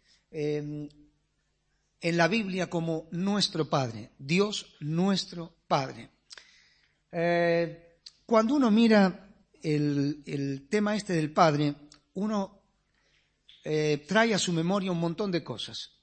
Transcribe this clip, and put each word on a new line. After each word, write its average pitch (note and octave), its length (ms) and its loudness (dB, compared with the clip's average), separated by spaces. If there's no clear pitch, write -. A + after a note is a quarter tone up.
eh, D3 560 -6
en E3+ 160 0
la E3+ 100 4
Biblia F#3 420 -2
como D#3+ 440 -4
nuestro F3+ 580 -2
Padre, A#2+ 480 -4
Dios F#3 640 -2
nuestro E3+ 760 -4
Padre. C3+ 420 -2
Eh, E3+ 880 -2
cuando A3+ 280 4
uno C4+ 180 4
mira G#3+ 600 4
el, D3 640 -2
el C#3 420 -6
tema G#3 280 0
este G3 160 -6
del D#3 200 0
Padre, D3 440 4
uno, G3+ 500 -4
eh, D3+ 460 -2
trae A3 260 4
a F3+ 40 0
su - 140 -2
memoria F#3 380 0
un F3 80 -2
montón E3+ 320 -2
de F3 140 -2
cosas. - 580 -12